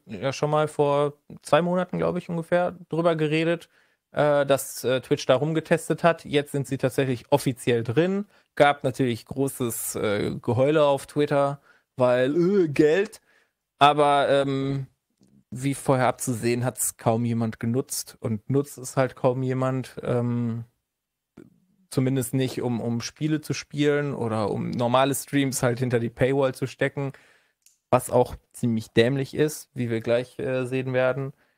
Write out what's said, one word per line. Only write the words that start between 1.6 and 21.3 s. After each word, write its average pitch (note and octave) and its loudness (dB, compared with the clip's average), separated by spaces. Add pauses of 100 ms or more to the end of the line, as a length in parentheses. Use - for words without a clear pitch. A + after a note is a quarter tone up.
Monaten, F3 -2
glaub E3+ 0
ich, - -10
ungefähr F3 -2 (120)
drüber E3 0
geredet, D#3+ 0 (440)
äh, C#3+ 2
dass, - -2
äh, B2+ 0
Twitch - -2
da C3 6
rumgetestet D#3 0
hat. E3 2
Jetzt C#3+ -2
sind C#3 -2
sie C3+ -4
tatsächlich C3 -2
offiziell B2 0
drin. F3+ 0 (300)
Gab C#3+ 4
natürlich B2 -2
großes, C3+ -4
äh, G#2+ -2
Geheule C#3+ 2
auf C#3 2
Twitter, C#3+ 0 (360)
weil, B2+ 4
äh, F3 4
Geld. D#3 2 (560)
Aber, C#3+ 4
ähm, C#3 0 (640)
wie C3 -2
vorher B2+ 2
abzusehen, A#2+ 0
hat's - -4
kaum A#2 2
jemand A#2 -2
genutzt - -4
und A2 -4
nutzt C#3+ 0
es B2+ -12
halt C3 0
kaum C3 0
jemand. C3 -2
Ähm, A#2+ -2 (1300)